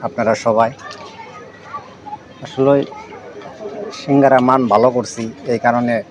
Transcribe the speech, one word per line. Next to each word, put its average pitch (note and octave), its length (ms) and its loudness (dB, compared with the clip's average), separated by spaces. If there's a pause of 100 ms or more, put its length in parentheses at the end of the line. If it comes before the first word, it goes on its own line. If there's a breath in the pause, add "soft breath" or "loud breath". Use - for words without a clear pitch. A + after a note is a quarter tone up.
আপনারা A2+ 260 0 (120)
সবাই। A2+ 260 2 (1700)
আসলে C3+ 300 2 (1300)
সিঙ্গারা C#3 460 4
মান C3 140 4 (120)
ভালো A2+ 220 6
করছি, A#2 280 -4 (280)
এই A#2 140 0
কারণে A#2+ 280 2 (180)